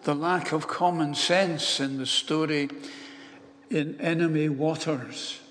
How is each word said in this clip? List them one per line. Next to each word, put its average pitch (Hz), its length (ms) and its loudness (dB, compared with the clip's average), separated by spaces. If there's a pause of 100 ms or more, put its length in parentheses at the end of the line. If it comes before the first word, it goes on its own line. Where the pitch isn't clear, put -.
the 147 120 0
lack 165 360 0
of 156 160 -2
common 165 460 2
sense 175 680 2
in 135 180 -2
the 131 100 -4
story 156 640 2 (1000)
In 160 320 0
Enemy 165 480 4
Waters. 147 920 -2 (120)